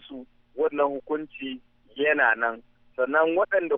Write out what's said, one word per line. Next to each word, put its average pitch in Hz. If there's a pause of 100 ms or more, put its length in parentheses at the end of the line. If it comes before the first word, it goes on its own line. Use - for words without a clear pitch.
su, 131 (300)
wannan 147
hukunci 139 (360)
yana 143
nan. 117 (340)
Sannan 156
waɗanda 180